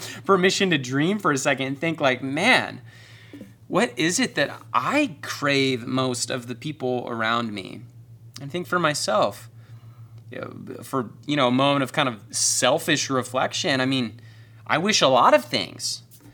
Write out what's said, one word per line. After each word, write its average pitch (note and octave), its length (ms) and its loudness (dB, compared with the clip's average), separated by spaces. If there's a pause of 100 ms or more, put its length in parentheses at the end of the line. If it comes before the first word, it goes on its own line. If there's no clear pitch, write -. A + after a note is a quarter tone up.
(260)
permission F#3+ 440 4
to E3 80 4
dream C#3 400 0
for F3+ 140 2
a C#3 60 2
second C3+ 280 0
and C3+ 140 -4
think E3 200 -2
like, B2+ 220 2
"Man, C#3 600 2 (840)
what - 300 0
is E3+ 220 0
it - 160 -2
that C#3+ 200 0 (160)
I F3+ 520 0
crave C3+ 640 0
most B2+ 420 -2
of B2+ 160 -6
the B2 100 -10
people B2+ 520 -6
around A#2 440 0
me?" G2+ 300 -10 (580)
And C#3 120 -12
think F3 160 -6
for F3+ 100 -2
myself, D#3 720 0 (800)
you - 100 -12
know, - 440 -12
for, B2+ 260 -4 (160)
you D3 100 -2
know, C3+ 120 4
a B2 40 2
moment C#3 300 4
of B2+ 120 -4
kind C#3 160 0
of G#2+ 200 -8
selfish - 800 0
reflection. C3+ 720 0
I B2+ 40 0
mean, B2+ 340 -2 (480)
I C3 100 2
wish G3 240 0
a D#3+ 60 6
lot C3+ 260 6
of D4+ 120 4
things. - 580 -6 (300)